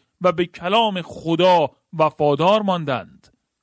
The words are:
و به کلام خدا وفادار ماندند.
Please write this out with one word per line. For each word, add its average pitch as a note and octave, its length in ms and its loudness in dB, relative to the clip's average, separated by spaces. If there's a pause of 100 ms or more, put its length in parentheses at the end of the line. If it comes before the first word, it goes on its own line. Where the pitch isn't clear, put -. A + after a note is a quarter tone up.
(220)
و F3+ 100 2
به E3+ 140 -2
کلام F#3+ 560 -2
خدا E3 680 0 (220)
وفادار D#3+ 680 2
ماندند. D#3 680 -6 (360)